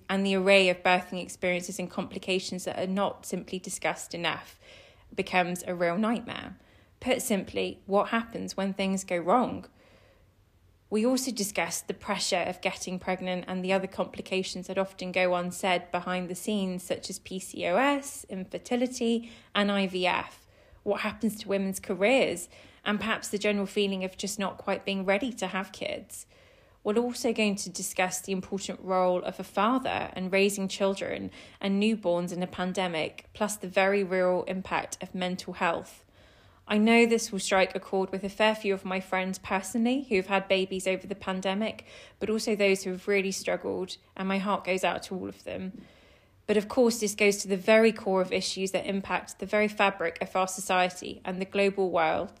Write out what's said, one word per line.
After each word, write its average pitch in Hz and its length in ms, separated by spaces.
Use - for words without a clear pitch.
and 196 160
the 196 80
array 190 360
of 180 120
birthing 185 400
experiences 180 560
and 185 100
complications 185 800
that - 140
are 185 80
not 190 400
simply 185 320
discussed - 560
enough - 440
becomes 180 540
a 180 80
real 170 200
nightmare? 214 600
Put 254 220
simply, 190 640
what 196 220
happens 226 500
when 196 160
things 190 300
go 180 140
wrong? 185 500
We 214 160
also 262 260
discussed 196 560
the 196 60
pressure 185 540
of 180 140
getting 185 360
pregnant 185 500
and 185 160
the 185 100
other 190 120
complications 185 800
that 190 140
often 185 320
go 180 240
unsaid 175 560
behind 180 380
the 180 40
scenes, 185 480
such - 300
as - 80
P - 180
C 175 300
O 175 100
S, 277 500
infertility, 233 1040
and 202 180
I 196 140
V 180 220
F. - 400
What 208 200
happens 208 400
to 202 60
women's 190 320
careers, 196 680
and 208 160
perhaps 214 280
the 208 100
general 202 300
feeling 196 360
of 185 140
just 196 220
not 190 180
quite - 260
being 196 220
ready 208 280
to - 120
have 190 260
kids. - 540
We're 208 120
also 240 340
going 214 240
to 196 140
discuss 185 500
the 190 140
important 185 500
role 185 400
of - 160
a 180 60
father 233 640
and 185 220
raising 196 340
children 196 640
and 196 200
newborns 180 520
in 180 100
a 180 40
pandemic, 180 840
plus 208 220
the 185 140
very 196 340
real 180 460
impact 185 520
of 185 140
mental 180 380
health. 170 500
I 214 100
know 226 280
this 226 260
will 196 80
strike 190 340
a 190 60
chord 190 320
with 196 140
a 190 40
fair 214 240
few 208 200
of 190 100
my 185 160
friends 185 400
personally 233 720
who've 190 180
had 196 220
babies 190 360
over 185 220
the 190 80
pandemic, 190 720
but 202 100
also 220 240
those 196 300
who 190 80
have 185 160
really 196 240
struggled, 185 640
and 190 100
my 196 120
heart 196 260
goes 185 180
out 170 200
to 190 120
all 196 140
of - 160
them. 185 380
But 214 100
of 208 100
course, 226 320
this 208 160
goes 202 220
to 196 100
the 196 80
very 220 380
core 190 260
of 185 140
issues 190 380
that 175 140
impact - 540
the 196 60
very 214 240
fabric 196 520
of 185 140
our 190 140
society 185 720
and 185 160
the 190 60
global 196 460
world 165 480